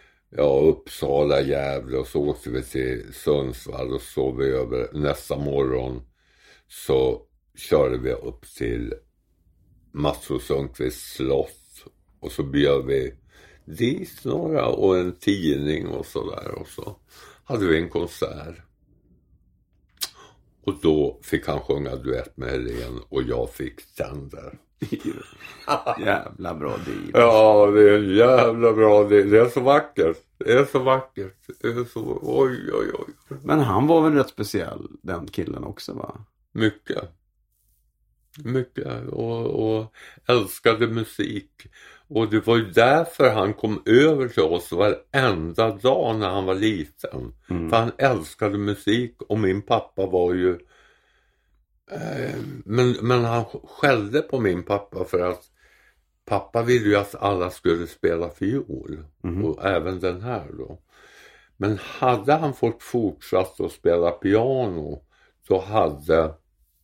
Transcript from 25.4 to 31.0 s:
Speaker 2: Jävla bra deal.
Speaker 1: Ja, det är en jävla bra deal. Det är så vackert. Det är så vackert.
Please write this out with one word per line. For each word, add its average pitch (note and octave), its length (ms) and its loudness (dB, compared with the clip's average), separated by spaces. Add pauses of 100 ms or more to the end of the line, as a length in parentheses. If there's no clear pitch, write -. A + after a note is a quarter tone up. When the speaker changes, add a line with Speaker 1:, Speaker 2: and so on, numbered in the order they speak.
Speaker 2:
Jävla F2+ 540 -4
bra D2 220 -8
deal. - 360 -10
Speaker 1:
Ja, A2 600 8
det G#2 160 10
är G#2 80 6
en G2 180 2
jävla A#2 560 6
bra G#2+ 360 8
deal. G2+ 220 6
Det G#2+ 80 8
är B2 100 8
så B2+ 120 -2
vackert. B2 560 2 (220)
Det - 140 0
är C3+ 120 6
så C3+ 140 -2
vackert. C3 580 -2 (240)